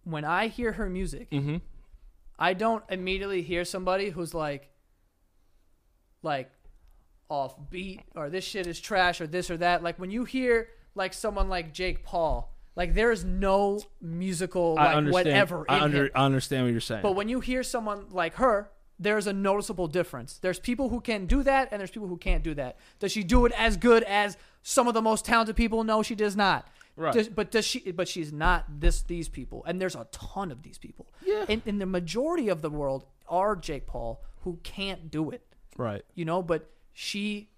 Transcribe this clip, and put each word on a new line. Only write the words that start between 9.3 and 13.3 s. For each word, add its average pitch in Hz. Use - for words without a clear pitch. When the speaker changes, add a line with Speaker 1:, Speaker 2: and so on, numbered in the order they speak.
Speaker 1:
or 170
that. 175
Like, 170
when 185
you 233
hear, 233
like, 190
someone 196
like 165
Jake 180
Paul, 151
like, 170
there 226
is 180
no 196